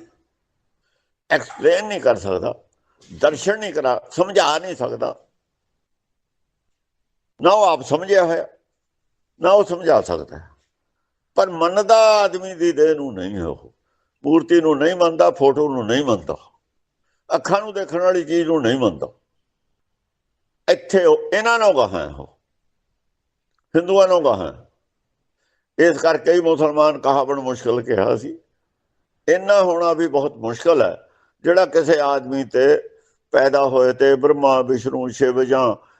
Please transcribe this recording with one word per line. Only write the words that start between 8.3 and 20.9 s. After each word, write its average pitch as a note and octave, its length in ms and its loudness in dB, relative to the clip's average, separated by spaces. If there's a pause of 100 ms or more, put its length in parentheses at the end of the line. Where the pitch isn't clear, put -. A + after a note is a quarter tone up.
ਨਾ E3+ 100 2
ਉਹ G3+ 120 4
ਸਮਝਾ E3 380 0
ਸਕਦਾ। D#2+ 380 -8 (960)
ਪਰ F#3+ 140 2
ਮੰਨਦਾ G#3 720 2
ਆਦਮੀ F#3+ 360 -4
ਦੀ E3+ 160 -2
ਦੇਹ D3+ 240 2
ਨੂੰ C#3 180 -10
ਨਹੀਂ F#2 300 -10
ਉਹ, C2 300 -12 (520)
ਮੂਰਤੀ E3 360 2
ਨੂੰ D#3 160 0
ਨਹੀਂ D#3+ 180 0
ਮੰਨਦਾ, E3+ 360 2
ਫੋਟੋ C#3+ 380 2
ਨੂੰ B2 180 -6
ਨਹੀਂ C3 180 -2
ਮੰਨਦਾ, E2 320 -4 (1000)
ਅੱਖਾਂ F3+ 260 -2
ਨੂੰ G#3+ 120 -10
ਦੇਖਣ F3+ 280 -6
ਵਾਲੀ F#3 220 0
ਚੀਜ਼ E3 240 -2
ਨੂੰ D#3+ 140 0
ਨਹੀਂ B2+ 180 -2
ਮੰਨਦਾ। F#2+ 340 -4 (1600)
ਇੱਥੇ F3+ 340 0